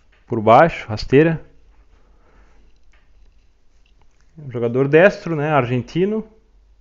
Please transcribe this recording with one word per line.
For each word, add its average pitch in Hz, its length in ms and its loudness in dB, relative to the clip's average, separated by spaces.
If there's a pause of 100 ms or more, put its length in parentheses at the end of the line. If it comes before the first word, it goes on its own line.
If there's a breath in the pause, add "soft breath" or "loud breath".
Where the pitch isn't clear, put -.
(280)
Por 113 140 -6
baixo, 127 480 4
rasteira. 151 560 0 (3000)
Um 143 140 -18
jogador 120 380 -4
destro, 170 440 2
né? 151 160 -6
Argentino. 156 800 -4 (540)